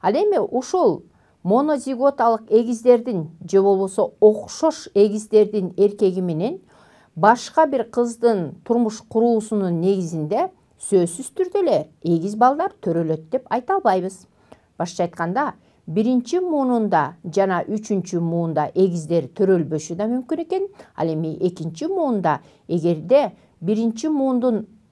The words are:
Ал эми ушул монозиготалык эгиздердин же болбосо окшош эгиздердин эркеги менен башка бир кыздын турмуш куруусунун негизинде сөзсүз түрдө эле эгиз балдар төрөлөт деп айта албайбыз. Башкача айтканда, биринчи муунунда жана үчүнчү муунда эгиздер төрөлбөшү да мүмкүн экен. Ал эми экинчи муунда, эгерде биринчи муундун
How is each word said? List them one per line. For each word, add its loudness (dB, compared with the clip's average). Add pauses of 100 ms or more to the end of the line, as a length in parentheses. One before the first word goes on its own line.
Ал 0
эми 2
ушул 0 (400)
монозиготалык 0
эгиздердин 2 (180)
же 4
болбосо 0 (100)
окшош 2
эгиздердин 2
эркеги 2
менен -4 (560)
башка 4
бир -2
кыздын -2
турмуш -2
куруусунун 0
негизинде -2 (280)
сөзсүз 0
түрдө -2
эле 2 (240)
эгиз -2
балдар 0
төрөлөт -4
деп -4
айта -2
албайбыз. -2 (520)
Башкача -4
айтканда, -4 (340)
биринчи 0
муунунда 0
жана 0
үчүнчү -4
муунда -2
эгиздер 0
төрөлбөшү 0
да -2
мүмкүн -4
экен. -4 (260)
Ал -2
эми -4 (160)
экинчи -8
муунда, 0 (280)
эгерде 0 (280)
биринчи -2
муундун 0 (260)